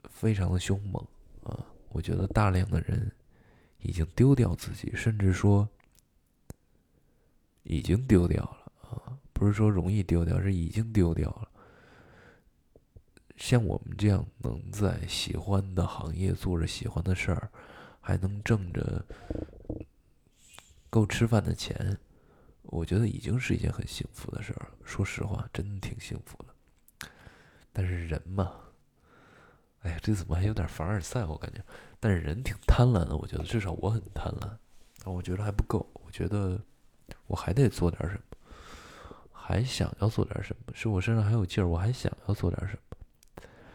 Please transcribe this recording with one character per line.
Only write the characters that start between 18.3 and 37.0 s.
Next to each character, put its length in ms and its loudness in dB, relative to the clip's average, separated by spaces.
挣 300 0
着 320 -2
够 180 4
吃 200 2
饭 180 4
的 100 0
钱， 440 -4
我 200 -4
觉 160 2
得 80 2
已 120 -2
经 200 -2
是 140 -2
一 60 2
件 120 0
很 160 -6
幸 240 -8
福 200 -14
的 120 -8
事 120 -10
儿 160 -12
了。 0 -
说 200 -2
实 180 -4
话， 300 -4
真 160 -4
的 180 -8
挺 140 -8
幸 240 -8
福 200 -20
的。 640 -20
但 120 0
是 220 -4
人 180 -4
嘛， 320 -2
哎 100 -4
呀， 120 -6
这 120 2
怎 120 -4
么 80 -2
还 100 2
有 100 2
点 120 0
凡 220 -4
尔 100 0
赛， 280 -4
我 100 -6
感 160 -10
觉。 100 -12
但 100 2
是 100 4
人 220 -4
挺 140 -4
贪 220 8
婪 180 4
的， 80 -2
我 120 -2
觉 100 -6
得， 80 -4
至 160 -2
少 120 -2
我 180 -2
很 120 0
贪 260 -4
婪。 160 -10
但 100 -6
我 60 -4
觉 160 -4
得 80 -2
还 80 -2
不 120 2
够， 280 0
我 180 -18
觉 160 -2
得 320 0